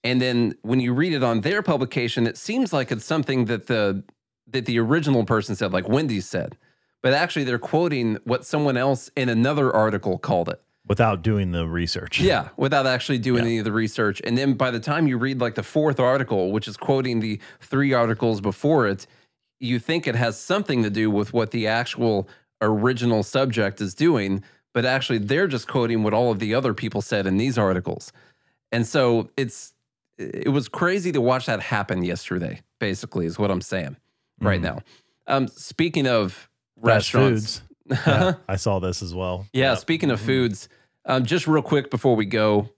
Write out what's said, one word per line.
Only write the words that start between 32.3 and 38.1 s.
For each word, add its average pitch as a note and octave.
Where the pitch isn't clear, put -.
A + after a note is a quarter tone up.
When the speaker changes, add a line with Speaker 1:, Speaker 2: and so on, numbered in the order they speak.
Speaker 1:
basically, F#2+
is E2
what G#2
I'm F#2
saying E2+
right F#2+
Speaker 2:
Mm. F2
Speaker 1:
now. E2+
Um, C3+
speaking D#3
of G#2+
Speaker 2:
Fast A2
Speaker 1:
restaurants. A#2+
Speaker 2:
foods. -
Yeah, E3